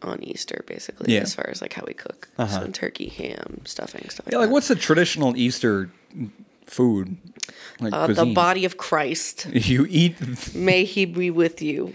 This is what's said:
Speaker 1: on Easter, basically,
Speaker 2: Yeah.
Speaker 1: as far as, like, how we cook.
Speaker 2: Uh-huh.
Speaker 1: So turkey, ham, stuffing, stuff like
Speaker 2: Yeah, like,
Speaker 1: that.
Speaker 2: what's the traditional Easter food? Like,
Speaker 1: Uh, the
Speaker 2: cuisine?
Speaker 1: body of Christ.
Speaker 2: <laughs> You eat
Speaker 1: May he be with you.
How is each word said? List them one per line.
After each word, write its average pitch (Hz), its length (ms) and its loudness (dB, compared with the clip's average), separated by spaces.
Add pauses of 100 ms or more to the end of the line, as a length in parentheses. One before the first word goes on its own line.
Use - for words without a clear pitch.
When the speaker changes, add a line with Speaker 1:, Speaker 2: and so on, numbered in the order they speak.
Speaker 1:
on - 200 -8
Easter, - 440 -10
basically, - 480 -2
Speaker 2:
Yeah. 104 60 4
Speaker 1:
as - 140 -2
far - 140 -6
as, - 140 -10
like, - 100 -8
how - 140 -10
we - 80 -8
cook. - 340 -16 (100)
Speaker 2:
Uh-huh. 98 280 -2
Speaker 1:
So - 40 -8
turkey, - 380 -8
ham, - 560 -10
stuffing, - 460 -12
stuff - 160 -16
like - 60 -8
Speaker 2:
Yeah, 240 60 0
like, 226 100 4
Speaker 1:
that. 240 40 0
Speaker 2:
what's 285 160 4
the 240 80 4
traditional 156 600 2
Easter 113 540 2 (760)
food? 98 500 2 (640)
Like, 113 120 -2
Speaker 1:
Uh, 156 140 0
the - 80 4
Speaker 2:
cuisine? 143 200 4
Speaker 1:
body 185 320 4
of 175 100 -6
Christ. - 720 -2
Speaker 2:
<laughs> - 40 -10
You 127 380 4
eat 170 640 2
Speaker 1:
May 185 300 4
he 196 220 0
be 175 240 0
with 165 320 2
you. 151 320 -2